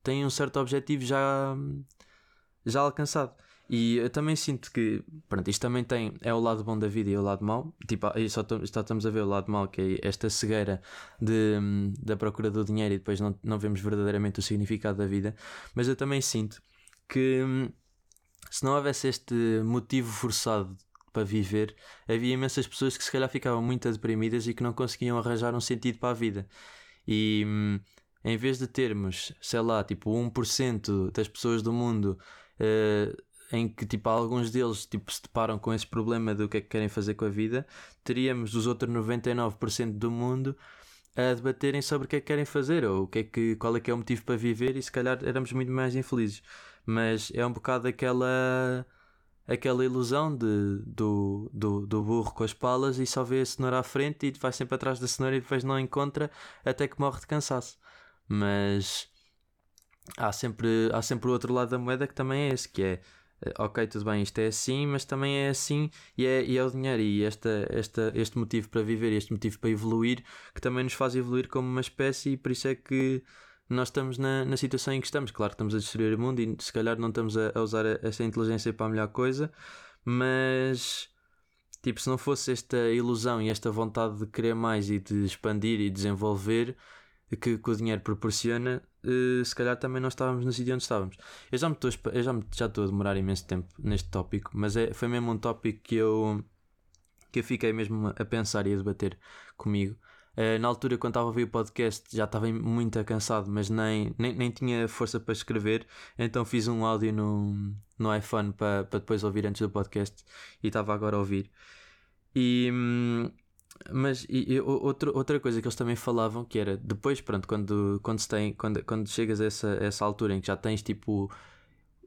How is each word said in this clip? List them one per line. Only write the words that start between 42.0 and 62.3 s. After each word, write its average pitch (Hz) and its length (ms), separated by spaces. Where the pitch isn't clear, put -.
o - 20
que 147 80
é 143 40
que - 60
querem 147 180
fazer 143 400
ou 98 200
o - 20
que 110 140
é - 40
que, 113 320
qual 113 200
é 113 40
que 123 100
é 120 40
o - 20
motivo 117 280
para 123 120
viver, 120 400
e 131 60
se - 80
calhar 127 320
éramos 127 300
muito 127 180
mais 131 240
infelizes. 117 480
Mas 113 500
é 120 120
um 123 60
bocado 123 360
aquela, 127 960
aquela 127 380
ilusão 131 520
de, 104 480
do, 104 720
do, 101 320
do 107 160
burro 110 300
com 117 120
as 104 80
palas 127 460
e 131 80
só 131 180
vê 127 160
a 131 60
cenoura 127 320
à 127 40
frente 143 440
e 135 60
vai 131 200
sempre 131 220
atrás 131 240
da 123 80
cenoura 131 300
e 131 40
depois 127 240
não 135 140
encontra 143 520
até 135 240
que - 120
morre 139 200
de - 60
cansaço. 143 520
Mas 101 800
há 104 160
sempre, 113 600
há 113 80
sempre 120 280
o 123 40
outro 123 200
lado 123 180
da 127 80
moeda 127 280
que - 80
também 139 360